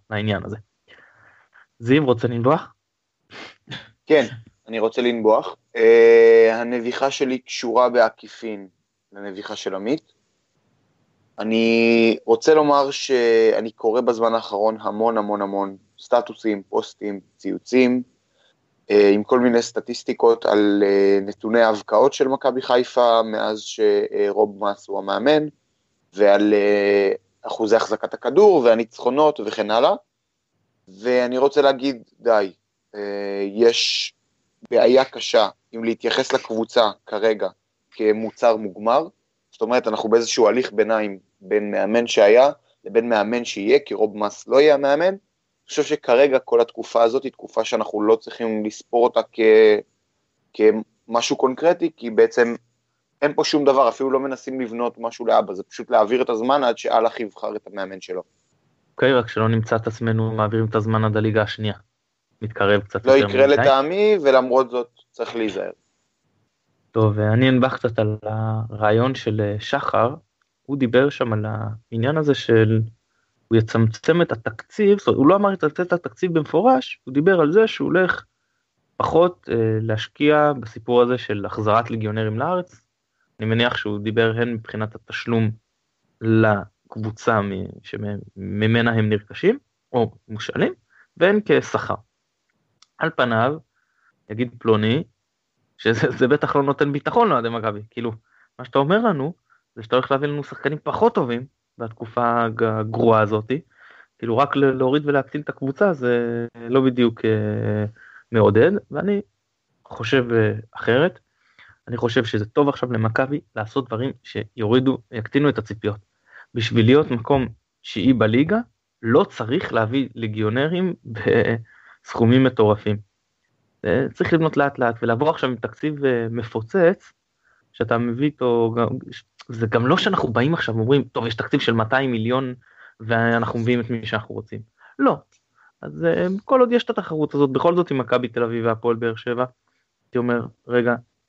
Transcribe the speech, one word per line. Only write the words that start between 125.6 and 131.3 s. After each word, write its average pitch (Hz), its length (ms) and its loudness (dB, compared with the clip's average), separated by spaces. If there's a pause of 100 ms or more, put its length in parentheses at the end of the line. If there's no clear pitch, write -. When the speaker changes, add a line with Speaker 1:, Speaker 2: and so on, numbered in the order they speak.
Speaker 1:
אה, 120 260 0
מפוצץ, 120 840 -2 (600)
שאתה 117 260 -4
מביא 120 280 -2
איתו, 117 500 -2
גם, 117 120 0 (600)
זה 117 180 -4
גם 117 200 0
לא 151 100 4
שאנחנו 180 360 -2
באים 123 220 0
עכשיו 113 220 -4
ואומרים, 123 280 0
"טוב, 117 220 -8
יש 113 80 -6